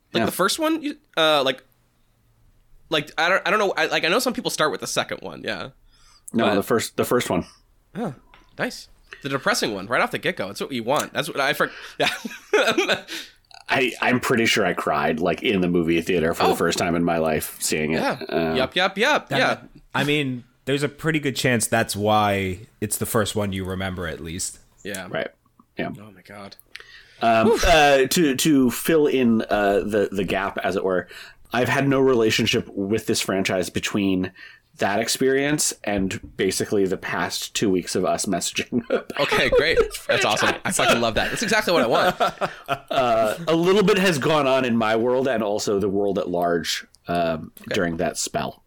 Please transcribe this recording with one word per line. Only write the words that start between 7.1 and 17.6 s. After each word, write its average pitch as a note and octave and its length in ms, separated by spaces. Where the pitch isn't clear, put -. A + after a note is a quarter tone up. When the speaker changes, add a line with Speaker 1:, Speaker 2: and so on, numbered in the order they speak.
Speaker 2:
one. F2 160
Speaker 1:
Oh, F#3 200
nice. - 300
The C#3 60
depressing C#3 460
one, F#2+ 120
right B2+ 160
off - 80
the B2+ 80
get-go. G#2+ 300
That's G2 120
what F#3+ 120
you A#2 100
want. C3 300
That's C#3 160
what C#3+ 120
I C#3 120
for-, D#3 180
<laughs> - 140
yeah. C#3 120
<laughs> C#4+ 520
Speaker 2:
I, C3 320
I'm B2 200
pretty A2+ 260
sure A2 180
I F2 100
cried, D#2 460
like, E2+ 220
in G2+ 180
the F2 80
movie E2+ 320
theater E2 340
for - 100
Speaker 1:
Oh. - 60
Speaker 2:
the - 60
first E2+ 220
time F2 160
in E2+ 100
my E2+ 140
life D#2 420